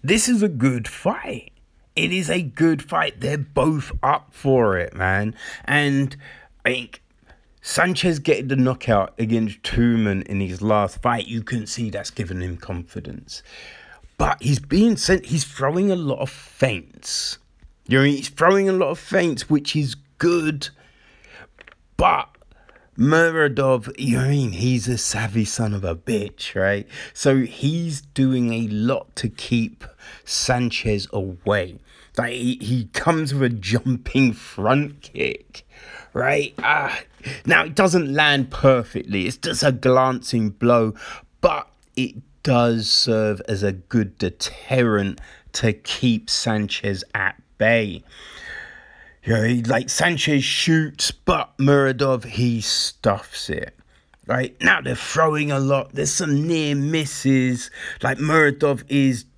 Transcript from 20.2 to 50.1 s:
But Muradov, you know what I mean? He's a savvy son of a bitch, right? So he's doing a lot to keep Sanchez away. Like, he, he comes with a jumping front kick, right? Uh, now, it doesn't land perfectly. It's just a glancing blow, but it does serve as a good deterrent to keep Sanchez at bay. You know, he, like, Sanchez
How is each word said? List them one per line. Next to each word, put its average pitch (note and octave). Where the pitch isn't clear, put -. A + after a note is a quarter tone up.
But D3+
Muradov, C#3+
you B2+
know C3
what C3
I C#3
mean? C#3
He's A2+
a A#2+
savvy A2
son G#2+
of G2
a E2+
bitch, -
right? G2+
So C3+
he's D#3
doing B2+
a A2+
lot G#2+
to -
keep -
Sanchez A2+
away. F#2+
Like, A#2+
he, B2
he A#2+
comes D#3
with C3+
a B2
jumping A#2+
front C#3+
kick, -
right? C#3
Uh, C#3+
now, E3
it D#3+
doesn't E3+
land C#3+
perfectly. G#2+
It's B2
just -
a C3+
glancing B2+
blow, A#2
but -
it B2+
does A#2+
serve G#2+
as G2+
a G2
good G2
deterrent G#2+
to A2
keep -
Sanchez G#2
at G2
bay. A2
You A2+
know, G#2+
he, A#2+
like, B2
Sanchez D3+